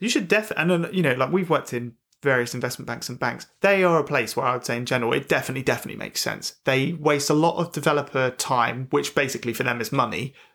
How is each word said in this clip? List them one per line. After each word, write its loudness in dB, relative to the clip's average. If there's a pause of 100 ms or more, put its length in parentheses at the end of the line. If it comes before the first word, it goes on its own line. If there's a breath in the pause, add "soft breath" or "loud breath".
you -2
should 0
def-, 2
and 2
then, 2
you 0
know, 2
like, 0
we've 2
worked 0
in -6 (280)
various 2
investment -6
banks -8
and -10
banks, -6 (140)
they 4
are 6
a 2
place -2
where 0
I 2
would -4
say -2
in -4
general, 0
it 0
definitely, -2
definitely -2
makes -8
sense. -6 (100)
They 2
waste 2
a 4
lot 4
of -2
developer 0
time, 0
which 0
basically 0
for -2
them -2
is -6
money, -2 (220 soft breath)